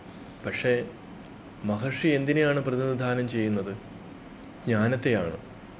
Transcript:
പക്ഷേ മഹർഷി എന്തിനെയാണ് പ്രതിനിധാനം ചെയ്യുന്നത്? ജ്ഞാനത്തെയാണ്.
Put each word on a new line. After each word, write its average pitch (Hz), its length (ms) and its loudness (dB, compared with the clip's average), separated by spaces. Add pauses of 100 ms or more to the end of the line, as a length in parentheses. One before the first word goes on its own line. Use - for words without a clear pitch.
(460)
പക്ഷേ 123 260 2 (920)
മഹർഷി 123 440 2
എന്തിനെയാണ് 143 520 4
പ്രതിനിധാനം 127 680 2
ചെയ്യുന്നത്? 107 440 2 (960)
ജ്ഞാനത്തെയാണ്. 110 680 4 (440)